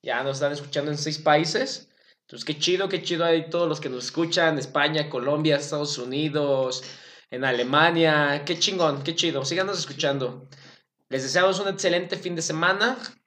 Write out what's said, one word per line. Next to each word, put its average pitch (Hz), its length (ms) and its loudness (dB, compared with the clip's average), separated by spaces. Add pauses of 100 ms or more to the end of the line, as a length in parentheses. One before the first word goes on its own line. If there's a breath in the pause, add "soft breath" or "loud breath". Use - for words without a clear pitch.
Ya 123 180 -2
nos 135 160 -2
están 143 140 0
escuchando 147 400 -4
en 147 80 -4
seis 156 180 -4
países. 160 720 2 (380 soft breath)
Entonces, - 180 -14
qué 151 140 -4
chido, 180 300 2
qué 180 120 -2
chido 170 240 -2
hay 165 240 2
todos 170 180 0
los 151 120 -2
que 151 100 -6
nos 123 160 -8
escuchan, 165 540 2
España, 151 500 0
Colombia, 147 460 2
Estados 147 420 -4
Unidos, 135 880 0 (480 loud breath)
en 127 120 -4
Alemania. 147 1000 4
Qué 165 140 -2
chingón, 160 420 2
qué 165 140 -4
chido. 143 300 0
Síganos 185 340 -2
escuchando. 139 680 -4 (600 loud breath)
Les 131 140 -2
deseamos 185 360 2
un 196 100 -2
excelente 180 480 0
fin 175 180 -6
de 160 80 -4
semana. 190 560 0 (280)